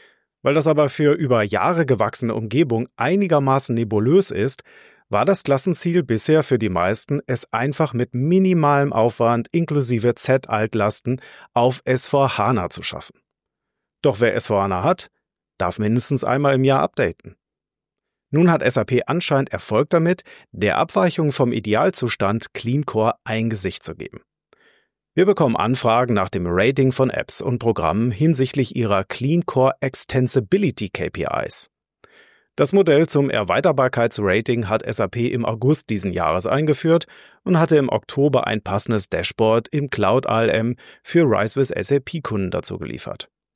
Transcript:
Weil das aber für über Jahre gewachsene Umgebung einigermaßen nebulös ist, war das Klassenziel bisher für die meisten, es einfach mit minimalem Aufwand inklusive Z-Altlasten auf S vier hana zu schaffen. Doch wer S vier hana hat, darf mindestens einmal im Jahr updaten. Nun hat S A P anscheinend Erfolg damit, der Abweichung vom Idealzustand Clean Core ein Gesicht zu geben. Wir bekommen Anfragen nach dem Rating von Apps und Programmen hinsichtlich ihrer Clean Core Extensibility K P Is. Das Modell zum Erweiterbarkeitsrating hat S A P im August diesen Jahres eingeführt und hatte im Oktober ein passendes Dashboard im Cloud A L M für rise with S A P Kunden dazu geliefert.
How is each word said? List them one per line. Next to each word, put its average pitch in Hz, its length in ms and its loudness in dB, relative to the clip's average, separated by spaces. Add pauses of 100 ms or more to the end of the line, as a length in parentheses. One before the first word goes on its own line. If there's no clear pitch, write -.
(420)
Weil 135 120 0
das 151 140 2
aber 151 200 4
für 147 240 2
über 123 320 2
Jahre 131 420 0
gewachsene 113 480 0
Umgebung 113 600 0
einigermaßen 139 800 0
nebulös 113 560 2
ist, 113 320 -4 (460)
war 104 160 0
das 190 180 2
Klassenziel 170 600 0
bisher 147 400 2
für 127 160 0
die 104 100 0
meisten, 92 580 0
es - 240 -4
einfach 139 420 -2
mit 120 200 -4
minimalem 151 800 2
Aufwand 117 580 0
inklusive 123 640 0
Z-Altlasten 113 1040 0 (340)
auf 127 300 0
S 127 240 0
vier 139 300 2
hana 104 320 0
zu - 140 -6
schaffen. - 360 -10 (840)
Doch 113 200 0
wer 117 120 4
S - 140 -2
vier 101 140 2
hana 95 220 -2
hat, - 260 -2 (480)
darf 90 200 -4
mindestens 120 460 0
einmal 139 320 2
im 131 80 2
Jahr 139 180 2
updaten. 92 540 -4 (960)
Nun 170 200 4
hat 165 100 0
S - 160 0
A 113 60 0
P 120 240 0
anscheinend 139 440 -2
Erfolg - 380 -2
damit, 170 320 2 (300)
der 101 260 0
Abweichung 170 540 0
vom 131 200 0
Idealzustand 110 1000 -2
Clean 131 320 -4
Core 110 380 -2
ein 113 260 -4
Gesicht 98 320 -4
zu 82 140 -10
geben. - 260 -14 (920)
Wir 175 100 4
bekommen 170 300 2
Anfragen 120 580 0
nach 95 160 0
dem 87 160 -4
Rating 127 460 2
von 127 180 0
Apps - 320 -2
und 123 160 -2
Programmen 107 540 0
hinsichtlich 135 640 0
ihrer 101 280 0
Clean 160 440 -2
Core 131 340 2
Extensibility 131 1080 0
K 85 200 -6
P 80 160 -6 (180)
Is. - 280 -6 (840)
Das 147 160 2
Modell 165 360 4
zum 139 240 0
Erweiterbarkeitsrating 113 1400 0
hat 110 140 -2
S 120 160 -4
A 104 80 0
P 120 220 -4
im 120 140 -4
August 123 460 0
diesen 98 220 -4
Jahres 87 340 -2
eingeführt 160 640 0 (360)
und 185 140 2
hatte 160 200 4
im 139 120 2
Oktober 135 560 0
ein 107 160 -4
passendes 104 480 -2
Dashboard 110 600 0
im 143 200 -4
Cloud 107 380 0
A 113 160 0
L 113 80 2
M 117 240 0 (260)
für - 220 2
rise 110 320 2
with 135 160 0
S - 200 -4
A 143 80 2
P 151 220 -8
Kunden 98 300 -4
dazu 90 260 -6
geliefert. - 500 -10 (280)